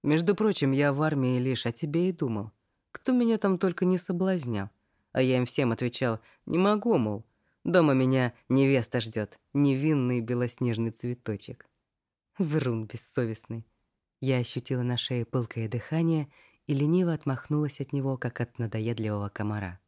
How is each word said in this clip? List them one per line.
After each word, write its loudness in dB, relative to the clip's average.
Между 2
прочим, 2
я 2
в -2
армии 2
лишь -2
о 0
тебе -2
и -2
думал. -4
Кто -2
меня 4
там 2
только 0
не 4
соблазнял. -2
А 0
я 4
им 2
всем 0
отвечал: -2
«Не -2
могу, 2
мол. -2
Дома 4
меня 2
невеста 4
ждет, -6
невинный 2
белоснежный -2
цветочек». -8
Врун -2
бессовестный. -6
Я 0
ощутила -4
на -2
шее -4
пылкое -4
дыхание -2
и -2
лениво 2
отмахнулась -4
от -8
него, -2
как -6
от -6
надоедливого -2
комара. -6